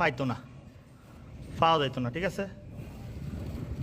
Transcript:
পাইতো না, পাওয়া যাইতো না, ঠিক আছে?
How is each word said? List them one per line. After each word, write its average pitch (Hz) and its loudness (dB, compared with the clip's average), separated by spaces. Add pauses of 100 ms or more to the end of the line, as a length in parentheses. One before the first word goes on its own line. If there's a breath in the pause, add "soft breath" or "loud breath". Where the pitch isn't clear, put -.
পাইতো 139 4
না, 110 -2 (1200)
পাওয়া 165 10
যাইতো 135 2
না, 120 2
ঠিক 175 0
আছে? 196 -2 (1400)